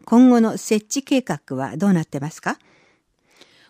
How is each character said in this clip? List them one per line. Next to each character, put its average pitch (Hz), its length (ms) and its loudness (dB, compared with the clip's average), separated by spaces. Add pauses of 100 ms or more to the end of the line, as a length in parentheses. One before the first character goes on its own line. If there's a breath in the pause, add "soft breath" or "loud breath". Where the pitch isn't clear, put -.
今 247 260 4
後 240 100 4
の 220 180 -2
設 214 280 -4
置 - 160 -8
計 262 200 -2
画 143 340 -10
は 131 200 -8
ど 196 120 -2
う 196 40 4
な 165 100 2
っ - 20 -10
て 139 160 -10
ま 151 100 -8
す - 120 -20
か？ 226 160 -6 (1120 soft breath)